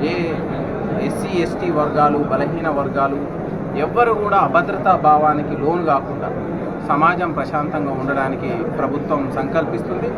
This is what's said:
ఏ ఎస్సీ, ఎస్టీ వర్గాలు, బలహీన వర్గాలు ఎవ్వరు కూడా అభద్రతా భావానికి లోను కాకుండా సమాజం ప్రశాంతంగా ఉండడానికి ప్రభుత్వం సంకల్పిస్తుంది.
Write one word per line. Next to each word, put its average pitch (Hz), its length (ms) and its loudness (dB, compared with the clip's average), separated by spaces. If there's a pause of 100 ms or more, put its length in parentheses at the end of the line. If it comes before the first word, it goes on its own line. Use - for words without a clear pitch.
(120)
ఏ 180 40 0 (920)
ఎస్సీ, - 240 -4 (140)
ఎస్టీ - 240 -2 (100)
వర్గాలు, 147 400 2 (120)
బలహీన 156 380 0 (100)
వర్గాలు 139 400 0 (640)
ఎవ్వరు 220 300 2 (100)
కూడా 202 140 2 (100)
అభద్రతా 190 460 2 (140)
భావానికి 151 560 4
లోను 170 280 2
కాకుండా - 380 -2 (600)
సమాజం 165 480 4
ప్రశాంతంగా 147 540 -2 (100)
ఉండడానికి 135 500 -2 (280)
ప్రభుత్వం 143 420 0 (180)
సంకల్పిస్తుంది. - 800 -2